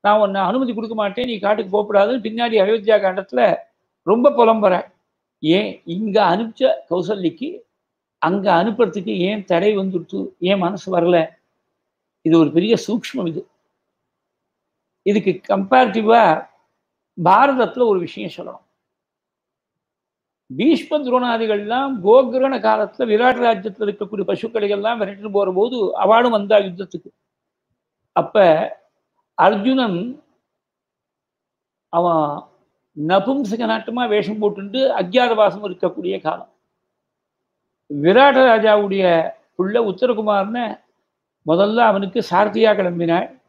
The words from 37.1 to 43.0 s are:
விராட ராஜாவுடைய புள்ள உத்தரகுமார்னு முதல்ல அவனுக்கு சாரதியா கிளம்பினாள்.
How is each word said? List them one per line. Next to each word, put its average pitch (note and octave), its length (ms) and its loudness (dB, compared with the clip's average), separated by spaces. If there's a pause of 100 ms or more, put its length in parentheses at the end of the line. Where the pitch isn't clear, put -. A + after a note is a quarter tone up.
விராட C4 440 6
ராஜாவுடைய G3+ 840 2 (280)
புள்ள F3+ 40 -2
உத்தரகுமார்னு G#3+ 1160 -2 (680)
முதல்ல G3 300 0
அவனுக்கு G#3 540 0
சாரதியா G#3 440 2
கிளம்பினாள். F3 640 -2 (100)